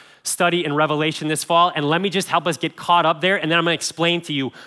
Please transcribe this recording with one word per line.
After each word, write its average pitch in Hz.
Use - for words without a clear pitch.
study 175
in 147
Revelation 151
this 151
fall, 175
and 147
let 165
me 196
just 185
help 165
us 165
get -
caught 175
up 160
there, 185
and 160
then 170
I'm 165
gonna 165
explain 170
to 160
you 135